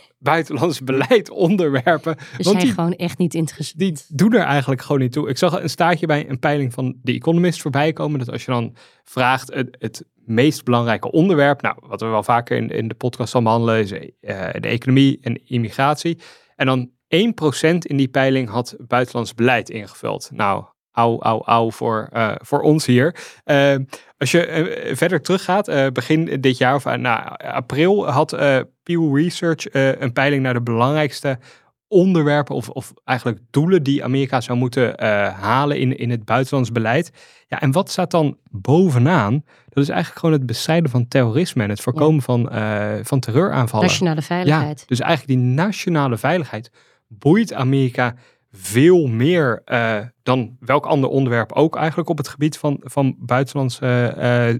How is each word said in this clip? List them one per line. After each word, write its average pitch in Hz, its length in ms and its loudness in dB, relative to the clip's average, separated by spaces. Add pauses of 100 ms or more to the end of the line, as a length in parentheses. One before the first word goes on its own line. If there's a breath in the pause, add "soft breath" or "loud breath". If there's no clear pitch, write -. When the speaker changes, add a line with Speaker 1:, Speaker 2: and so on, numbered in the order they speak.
Speaker 1:
<laughs> - 160 -20
Speaker 2:
buitenlands 156 640 0
beleid 135 460 0
onderwerpen. 165 880 0
Speaker 1:
Ze - 120 -20
Speaker 2:
Want - 140 -4
Speaker 1:
zijn 196 140 4
Speaker 2:
die, 226 140 2
Speaker 1:
gewoon 175 200 -2
echt - 240 -6
niet 175 160 0
interessant. 160 460 -6
Speaker 2:
die 180 180 -2 (100)
doen 180 260 2
er 208 100 4
eigenlijk 139 380 0
gewoon 143 200 0
niet 127 100 0
toe. 147 180 -4
Ik 131 80 -4
zag 180 240 0
een 156 80 -4
staartje 170 360 0
bij 151 240 0
een 135 100 -6
peiling 143 340 -2
van 131 300 -4
The 131 100 -2
Economist 165 480 0
voorbij 147 320 0
komen. 147 260 -4
Dat 120 120 -8
als 110 140 -10
je - 60 -4
dan 120 240 -4 (280 soft breath)
vraagt 127 500 -2
het, 131 260 -6
het - 260 -10 (200)
meest 127 380 2
belangrijke 117 480 0
onderwerp. 151 500 4
Nou, - 180 -2
wat - 220 -10
we 113 60 -4
wel 107 160 0
vaker 120 340 0
in, 117 120 -2
in 113 180 -4
de 113 80 -8
podcast - 400 -4
al 123 60 2
behandelen 113 380 2
is, 98 120 -2
eh, - 80 -10 (600)
de 107 80 -6
economie 131 540 2
en 117 240 -6
immigratie. 139 760 -2 (360 loud breath)
En 143 100 -2
dan 131 240 0 (180)
één 214 260 2
procent 160 520 0
in 135 120 -4
die 135 100 2
peiling 131 420 0
had 117 260 -6 (120)
buitenlands 123 480 -2
beleid 117 340 2
ingevuld. 104 640 -10
Nou, 101 320 -2 (260)
au, 117 300 0
au, 113 240 0
au 117 260 2
voor, 110 400 -4
eh, 110 200 -2 (100)
voor - 200 -2
ons 156 240 2
hier. 127 300 2 (280 loud breath)
Eh, 139 320 2 (420 loud breath)
als 135 140 -2
je, 170 140 4
eh, - 500 -4
verder 165 260 0
teruggaat, 190 460 0
eh, 139 200 2
begin 139 540 0
dit 127 160 2
jaar 131 180 2
of, 135 100 -4
eh, 127 80 -2
nou, 120 440 -2
april 156 720 0
had, 139 240 0
eh, 139 260 2 (240)
Pew 165 340 0
Research, 165 500 -2
eh, 135 340 0
een 127 120 -4
peiling 139 300 0
naar 127 100 0
de 120 80 -2
belangrijkste 131 760 0 (500 soft breath)
onderwerpen 156 680 2
of, 123 140 -6
of - 240 -12 (100)
eigenlijk 123 360 -2 (100)
doelen 165 340 2
die 139 200 0
Amerika 131 380 0
zou 120 160 -4
moeten, 123 400 0
eh, 101 420 0
halen 131 400 0
in, 131 180 0
in 117 120 -4
het 117 160 -6
buitenlands 127 460 0
beleid. 120 400 0 (360 soft breath)
Ja, - 140 -8
en 131 100 2
wat 180 200 0
staat 180 200 -4
dan 156 260 0 (140)
bovenaan? 135 920 2 (260 soft breath)
Dat 139 140 0
is 143 60 -2
eigenlijk - 300 -4
gewoon 160 160 2
het 135 100 0
bestrijden 160 440 0
van 120 180 0
terrorisme 123 560 0
en 101 60 -2
het 101 120 -4
voorkomen 147 340 2
Speaker 1:
Ja. 143 60 2
Speaker 2:
van, 120 280 0
eh, 107 440 -2 (100)
van 135 160 -2
terreuraanvallen. 127 680 0
Speaker 1:
Nationale 165 340 0
veiligheid. 160 580 -2
Speaker 2:
Ja, - 80 -20
dus 120 120 -2
eigenlijk 135 400 0
die 123 100 2
nationale 147 680 0
veiligheid 135 540 -4 (360 soft breath)
boeit 170 460 2
Amerika 127 600 0 (420 soft breath)
veel 135 500 4
meer, 127 580 0
eh, 113 320 0 (260)
dan 127 360 -2
welk 135 260 0
ander 139 240 2
onderwerp 120 420 0
ook 160 240 2
eigenlijk 156 340 -2
op 170 80 -2
het 143 100 -4
gebied 147 300 -4
van, 143 260 -2
van 135 360 -2
buitenlandse, 123 1000 -2
eh, 120 420 2